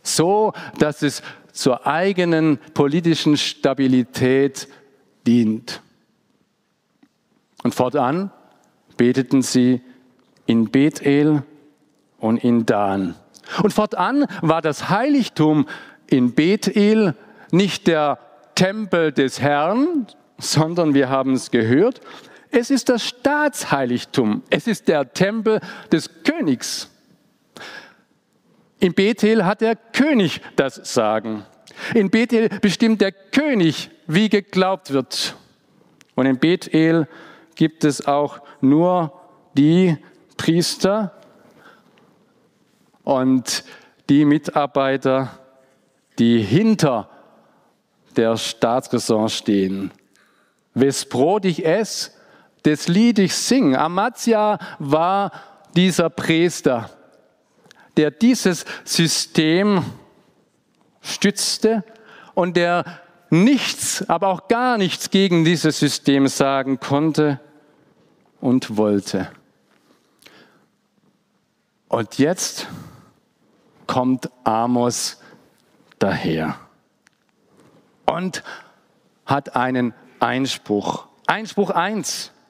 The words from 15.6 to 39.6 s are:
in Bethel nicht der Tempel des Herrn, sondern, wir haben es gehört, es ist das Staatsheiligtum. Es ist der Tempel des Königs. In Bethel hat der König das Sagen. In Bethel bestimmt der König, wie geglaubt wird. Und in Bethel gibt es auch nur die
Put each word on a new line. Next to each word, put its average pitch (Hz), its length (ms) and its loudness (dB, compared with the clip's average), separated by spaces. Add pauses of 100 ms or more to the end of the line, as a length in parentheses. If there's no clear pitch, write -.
in 123 280 2
Bethel 208 800 2 (360)
nicht 180 360 0
der 151 320 0 (360)
Tempel 180 580 0
des 135 280 0
Herrn, 196 680 0 (320)
sondern, 160 560 0
wir 135 140 2
haben 135 260 0
es - 160 -6
gehört, 127 500 2 (500)
es 240 200 0
ist 262 180 0
das 240 180 2
Staatsheiligtum. 135 1400 -2
Es - 160 -2
ist 214 220 -2
der 147 260 0
Tempel 208 460 0 (300)
des - 320 -2
Königs. 247 680 -4 (1900)
In 180 140 2
Bethel 214 540 2
hat 208 140 -2
der 220 160 0
König 254 680 0 (140)
das 135 180 0 (180)
Sagen. 107 540 -2 (480)
In 196 160 2
Bethel 226 380 2 (120)
bestimmt 214 400 2
der 196 120 0
König, 226 800 0 (160)
wie 196 220 2
geglaubt 185 640 0
wird. - 440 -4 (800)
Und 131 120 0
in 131 120 0
Bethel 160 720 2 (460)
gibt 156 300 -2
es 143 220 0
auch 143 360 -2 (180)
nur 165 580 2 (380)
die 165 400 4 (400)